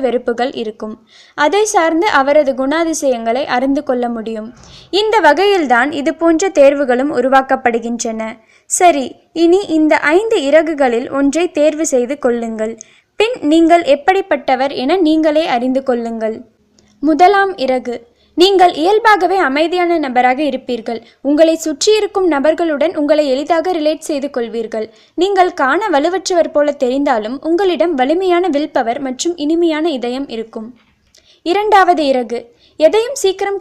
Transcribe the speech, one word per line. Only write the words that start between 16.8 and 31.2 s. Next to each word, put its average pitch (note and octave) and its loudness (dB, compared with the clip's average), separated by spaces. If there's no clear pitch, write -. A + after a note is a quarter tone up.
முதலாம் F#4+ 4
இறகு. B3+ -4
நீங்கள் F#4 6
இயல்பாகவே G4 2
அமைதியான E4+ 0
நபராக B3+ 0
இருப்பீர்கள். A#3+ -6
உங்களை D#4+ 4
சுற்றியிருக்கும் G4 0
நபர்களுடன் D4+ 0
உங்களை D4+ 2
எளிதாக D#4+ 0
ரிலேட் D#4 -2
செய்து C#4+ -4
கொள்வீர்கள். A3 -6
நீங்கள் F#4 2
காண D#4+ 0
வலுவற்றவர் E4 0
போல D4 0
தெரிந்தாலும் B3+ -2
உங்களிடம் F4 0
வலிமையான F4 0
வில் D4+ -4
பவர் B3 -2
மற்றும் C4 -6
இனிமையான E4 0
இதயம் B3 -6
இருக்கும். A3+ -12